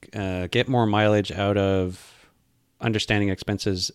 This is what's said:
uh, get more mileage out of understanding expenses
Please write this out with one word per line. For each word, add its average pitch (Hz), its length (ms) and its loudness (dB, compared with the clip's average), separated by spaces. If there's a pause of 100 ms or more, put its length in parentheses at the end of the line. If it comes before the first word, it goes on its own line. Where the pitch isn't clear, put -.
(140)
uh, 92 340 -4
get 120 220 0
more 120 160 2
mileage 104 460 2
out 101 260 0
of 95 720 -2 (520)
understanding 107 480 0
expenses 95 640 -4